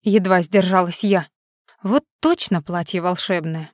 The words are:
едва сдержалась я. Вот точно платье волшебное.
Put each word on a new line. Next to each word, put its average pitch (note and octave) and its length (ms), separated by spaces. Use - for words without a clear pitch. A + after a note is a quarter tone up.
едва F#3+ 400
сдержалась F#3 600
я. F#3+ 220
Вот A3+ 220
точно D4+ 420
платье F3 380
волшебное. E3 720